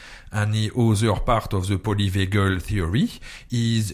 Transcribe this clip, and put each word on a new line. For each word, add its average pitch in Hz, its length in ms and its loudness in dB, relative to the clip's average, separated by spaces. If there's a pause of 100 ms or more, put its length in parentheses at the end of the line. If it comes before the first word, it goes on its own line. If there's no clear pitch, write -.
(340)
And 107 200 0
the 107 240 -2
other 110 420 4
part - 340 0
of 95 140 -2
the 101 80 0
polyvagal 98 840 0
theory 101 480 0 (400)
is 113 440 0